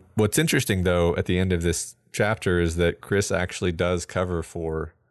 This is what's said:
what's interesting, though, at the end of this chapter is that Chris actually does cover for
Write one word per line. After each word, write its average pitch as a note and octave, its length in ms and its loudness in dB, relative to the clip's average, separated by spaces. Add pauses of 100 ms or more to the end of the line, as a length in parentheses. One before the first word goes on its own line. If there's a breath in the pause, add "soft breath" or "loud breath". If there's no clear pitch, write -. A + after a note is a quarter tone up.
(160)
what's G#2+ 220 2
interesting, B2+ 460 0
though, F2 320 4
at F2 100 -2
the F2+ 120 0
end F#2 160 2
of E2+ 80 0
this - 340 -2 (160)
chapter G2+ 480 0
is E2+ 180 0
that E2+ 240 2
Chris G2 300 0
actually F2+ 400 -2
does F2 340 -2
cover F2+ 360 -2
for D#2+ 520 -8 (180)